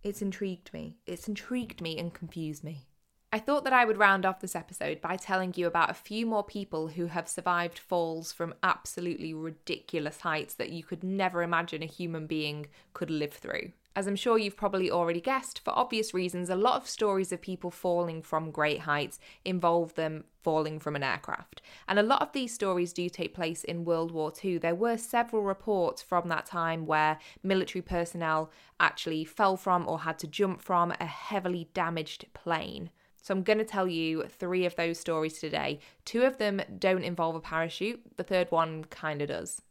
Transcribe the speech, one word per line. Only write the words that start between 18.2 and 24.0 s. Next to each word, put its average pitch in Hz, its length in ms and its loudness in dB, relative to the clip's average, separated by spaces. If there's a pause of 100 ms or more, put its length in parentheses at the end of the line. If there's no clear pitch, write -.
from 160 300 -2
great 151 280 2
heights 147 380 -2 (260)
involve 170 500 2
them 156 300 -4 (180)
falling 156 360 2
from 151 160 -4
an 143 80 -2
aircraft. - 580 -4 (280)
And 202 100 4
a 208 60 8
lot 247 180 6
of 294 100 -2
these 254 220 -2
stories 180 380 2
do 175 180 -2
take - 240 -6
place 165 300 -4
in 170 200 -4
World 165 280 2